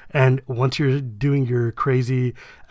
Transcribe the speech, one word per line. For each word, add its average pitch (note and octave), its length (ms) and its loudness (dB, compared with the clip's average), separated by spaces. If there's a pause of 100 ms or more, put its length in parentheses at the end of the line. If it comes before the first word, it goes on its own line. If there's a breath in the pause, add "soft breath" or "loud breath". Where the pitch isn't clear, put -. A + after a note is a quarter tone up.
(100)
And C3 360 4
once B2+ 320 -2
you're C#3+ 220 2
doing C3+ 460 -2
your A#2+ 260 0
crazy B2+ 600 0 (360 loud breath)